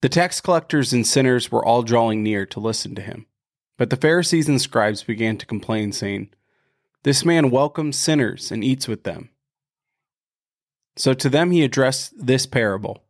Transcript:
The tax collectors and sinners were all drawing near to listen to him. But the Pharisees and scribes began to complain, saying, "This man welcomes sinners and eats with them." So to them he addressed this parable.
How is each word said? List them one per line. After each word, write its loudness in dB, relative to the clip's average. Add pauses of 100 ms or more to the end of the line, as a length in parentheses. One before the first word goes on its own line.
The 2
tax 0
collectors 0
and 2
sinners 2
were 0
all 2
drawing 2
near -2
to -12
listen -6
to -12
him. -14 (500)
But 0
the 0
Pharisees 2
and 2
scribes 0
began -2
to -16
complain, -4
saying, -6 (760)
"This 2
man 4
welcomes 0
sinners 0
and -4
eats 0
with -8
them." -10 (1700)
So 2
to -2
them 2
he 4
addressed 0
this 0
parable. -4